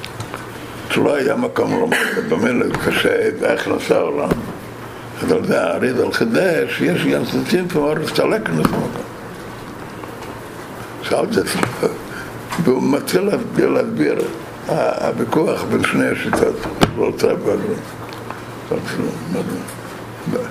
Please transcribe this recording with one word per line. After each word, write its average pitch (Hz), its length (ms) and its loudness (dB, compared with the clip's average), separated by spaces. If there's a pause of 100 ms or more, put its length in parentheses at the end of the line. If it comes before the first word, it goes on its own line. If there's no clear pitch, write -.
(880)
שלא 131 260 4
היה 127 200 2
מקום 117 360 0
לומר, - 260 2 (320)
במילא - 360 2 (200)
קשה, - 240 2 (320)
איך 117 260 2
נעשה - 300 2
העולם? 76 320 0 (920)
אז - 80 2
על 107 140 4
זה - 180 4
האריזל 110 480 2
חידש, 139 720 2
יש 160 200 4
עניין 143 240 2
של 131 260 0
צמצום, 175 320 2
האור 151 160 2
הסתלק, 156 500 2
אין 160 100 2
לזה - 100 4
מקום. - 200 0 (2000)
שאלתי 170 380 2
את 87 80 2
זה, - 400 0 (760)
והוא 127 200 4
מתחיל 135 380 2
להסביר, 160 480 2
להסביר, 127 520 2 (480)
ה-, 123 380 2
הוויכוח 123 560 2
בין 110 200 2
שני - 240 2
השיטות, - 480 2 (420)
לא 104 80 4
רוצה - 220 2
להסביר. - 480 2 (2750)